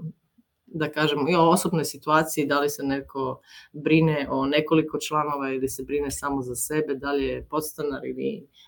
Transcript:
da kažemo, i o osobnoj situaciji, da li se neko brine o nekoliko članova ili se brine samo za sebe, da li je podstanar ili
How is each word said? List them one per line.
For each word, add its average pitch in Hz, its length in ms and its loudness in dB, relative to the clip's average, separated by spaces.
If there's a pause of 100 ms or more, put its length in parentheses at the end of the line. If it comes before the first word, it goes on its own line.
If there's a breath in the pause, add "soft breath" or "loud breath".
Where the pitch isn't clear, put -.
(720)
da 151 200 -2
kažemo, 147 380 2
i 175 60 4
o 165 140 8
osobnoj 165 360 2
situaciji, 156 600 0
da 143 140 2
li 143 100 2
se 143 140 -6
neko 135 580 -4 (320 loud breath)
brine 151 560 4
o 135 160 0
nekoliko 156 540 2
članova 147 520 -2
ili 131 180 -2
se 131 140 -8
brine 139 280 -2
samo 139 300 -4
za 123 140 -6
sebe, 151 400 -2
da 139 160 -4
li 139 120 0
je 127 260 -4
podstanar 147 560 -6
ili 131 420 -6 (200 soft breath)